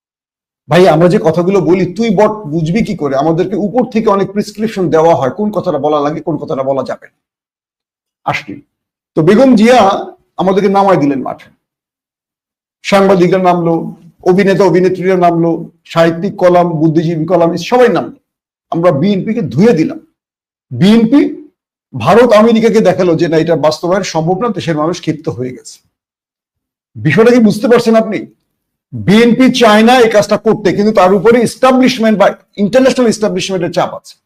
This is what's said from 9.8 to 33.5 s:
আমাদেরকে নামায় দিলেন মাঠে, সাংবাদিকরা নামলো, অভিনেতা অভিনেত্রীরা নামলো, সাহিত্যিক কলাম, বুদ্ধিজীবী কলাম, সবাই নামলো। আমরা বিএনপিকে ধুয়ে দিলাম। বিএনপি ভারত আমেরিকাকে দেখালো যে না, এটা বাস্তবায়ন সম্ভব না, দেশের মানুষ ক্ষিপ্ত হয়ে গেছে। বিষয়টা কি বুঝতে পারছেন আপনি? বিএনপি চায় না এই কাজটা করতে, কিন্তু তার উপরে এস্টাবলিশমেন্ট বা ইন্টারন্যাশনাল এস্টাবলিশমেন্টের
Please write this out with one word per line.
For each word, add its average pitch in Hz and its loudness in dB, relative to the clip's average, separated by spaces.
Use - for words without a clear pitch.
আমাদেরকে 190 0
নামায় 196 2
দিলেন 143 -2
মাঠে, - -12
সাংবাদিকরা 190 2
নামলো, 170 0
অভিনেতা 190 2
অভিনেত্রীরা 180 0
নামলো, 170 -2
সাহিত্যিক 170 -2
কলাম, 180 2
বুদ্ধিজীবী 160 -2
কলাম, 170 0
সবাই 240 2
নামলো। 147 -4
আমরা 165 0
বিএনপিকে 190 -2
ধুয়ে 160 2
দিলাম। 156 -4
বিএনপি 220 2
ভারত 214 2
আমেরিকাকে 220 2
দেখালো 175 0
যে 165 -2
না, 160 -2
এটা 160 0
বাস্তবায়ন 170 -2
সম্ভব 175 -4
না, 240 -2
দেশের 165 -6
মানুষ 165 -4
ক্ষিপ্ত 151 -10
হয়ে 127 -8
গেছে। - -20
বিষয়টা 165 2
কি 247 4
বুঝতে 220 0
পারছেন 226 2
আপনি? 208 -4
বিএনপি 226 2
চায় 214 4
না 247 4
এই 226 2
কাজটা 208 0
করতে, 214 -2
কিন্তু 208 0
তার 190 4
উপরে 226 2
এস্টাবলিশমেন্ট 226 0
বা 196 0
ইন্টারন্যাশনাল 240 2
এস্টাবলিশমেন্টের 185 -4